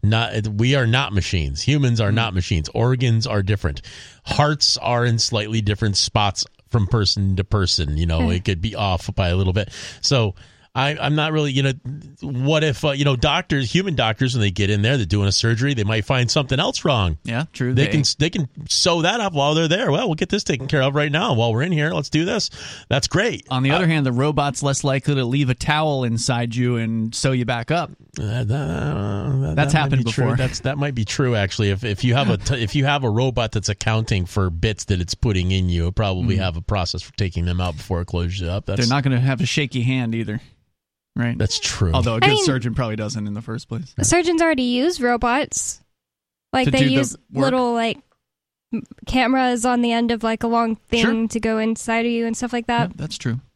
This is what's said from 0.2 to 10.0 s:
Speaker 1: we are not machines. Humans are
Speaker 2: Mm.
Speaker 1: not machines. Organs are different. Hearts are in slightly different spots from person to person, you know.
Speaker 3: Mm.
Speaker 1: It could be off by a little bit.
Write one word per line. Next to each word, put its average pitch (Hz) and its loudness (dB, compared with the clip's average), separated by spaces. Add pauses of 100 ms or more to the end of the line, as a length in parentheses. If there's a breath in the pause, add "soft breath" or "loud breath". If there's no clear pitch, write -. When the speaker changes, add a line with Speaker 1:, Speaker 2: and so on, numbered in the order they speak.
Speaker 1:
we 113 2
are 131 2
not 113 2
machines. 76 -2
Humans 131 2
are 104 2
Speaker 2:
Mm. - 2
Speaker 1:
not 113 0
machines. 85 0
Organs 120 2
are 107 0
different. 92 -2 (460 loud breath)
Hearts - 2
are 120 2
in 117 2
slightly 110 -2
different 101 0
spots - 0 (240)
from 104 2
person 98 2
to 95 0
person, 87 0
you 85 2
know. 82 0
Speaker 3:
Mm. 82 2
Speaker 1:
It 90 -4
could 90 0
be 104 -4
off 95 -2
by 92 2
a 87 2
little 92 2
bit. 101 -2 (320 loud breath)